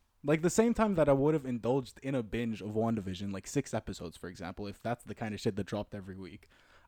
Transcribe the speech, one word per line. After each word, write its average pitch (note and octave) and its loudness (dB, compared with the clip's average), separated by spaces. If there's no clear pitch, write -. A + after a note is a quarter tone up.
Like, D3+ 4
the F3 4
same A3+ 4
time G#3+ 2
that D3+ 6
I C#3+ 8
would C#3 6
have C#3 0
indulged B2 0
in C#3 -2
a B2 0
binge A2 -4
of G2+ -6
WandaVision, G2+ 0
like, F#2+ -8
six - -2
episodes, F#2 -6
for - -10
example, F2+ -8
if G2+ -12
that's A#2 -4
the G#2+ -10
kind G#2+ -6
of G2+ -8
shit A2 2
that G2 -4
dropped G#2 -6
every F#2+ -10
week, F#2 -16